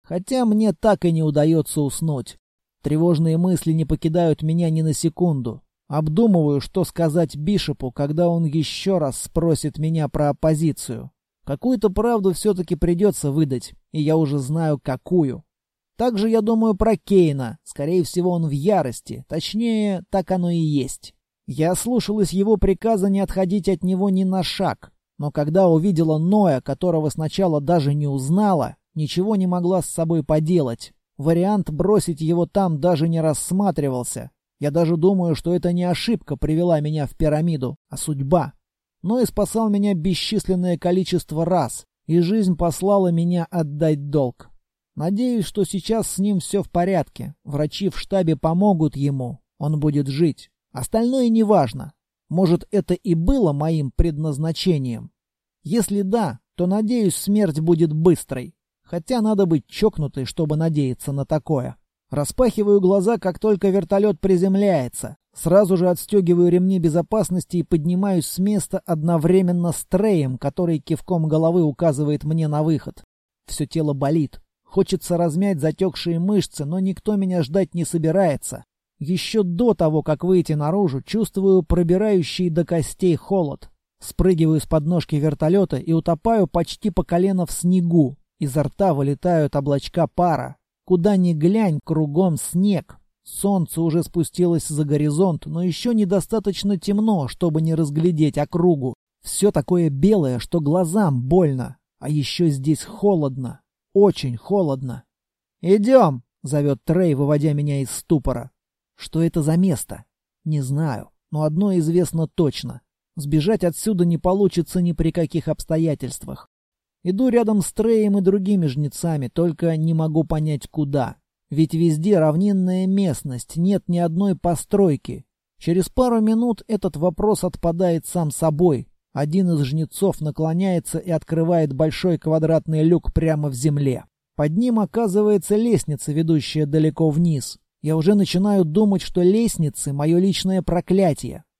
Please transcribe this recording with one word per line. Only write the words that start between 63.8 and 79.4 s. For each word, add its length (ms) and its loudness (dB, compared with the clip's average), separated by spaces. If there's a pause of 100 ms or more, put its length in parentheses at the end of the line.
приземляется. 960 0 (180)
Сразу 400 4
же 140 2
отстегиваю 580 2
ремни 320 2
безопасности 800 -2
и 60 0
поднимаюсь 640 0
с 120 -8
места 460 -2
одновременно 880 2
с 100 -10
Треем, 540 0
который 420 -2
кивком 480 -2
головы 360 2
указывает 600 0
мне 240 -2
на 160 0
выход. 400 -2 (420)
Все 200 -6
тело 260 -2
болит. 480 -2 (240)
Хочется 540 -2
размять 420 0
затекшие 580 -2
мышцы, 460 -2
но 160 -4
никто 380 -2
меня 260 0
ждать 320 -2
не 80 -2
собирается. 800 -2 (380)
Еще 400 -2